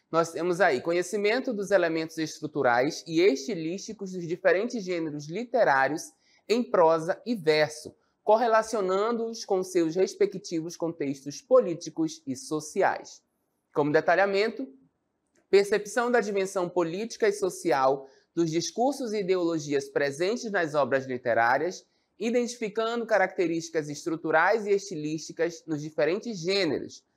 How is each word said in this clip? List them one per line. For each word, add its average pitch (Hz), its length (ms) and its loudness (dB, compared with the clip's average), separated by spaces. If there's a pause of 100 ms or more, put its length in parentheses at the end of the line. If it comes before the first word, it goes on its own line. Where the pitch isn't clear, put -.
(120)
nós 165 200 2
temos 170 280 -2
aí 156 220 4
conhecimento 202 720 0
dos 196 160 -4
elementos 165 480 0
estruturais 143 880 0
e 165 160 0
estilísticos 196 920 -2
dos 175 140 -8
diferentes 190 560 0
gêneros 160 440 -6
literários 165 840 0 (380)
em 233 140 2
prosa 165 600 2
e 240 120 -4
verso, 151 600 0 (280)
correlacionando-os 220 1200 2
com 185 200 0
seus 170 320 0
respectivos 185 840 -2
contextos 147 640 -6
políticos 165 840 0
e 131 100 -6
sociais. - 880 -4 (520)
Como 147 180 0
detalhamento, 196 760 2 (840)
percepção 202 640 2
da 240 100 4
dimensão 190 480 -2
política 180 580 -2
e 202 60 4
social 143 760 0 (260)
dos 165 160 2
discursos 233 640 -2
e 214 80 -2
ideologias 165 720 0
presentes 175 600 -2
nas 170 240 0
obras 131 300 2
literárias, 127 800 0 (340)
identificando 226 840 -2
características 170 840 0
estruturais 165 760 0
e 202 60 0
estilísticas 165 960 -4
nos 151 160 -4
diferentes 165 580 -2
gêneros, 165 640 -2 (140)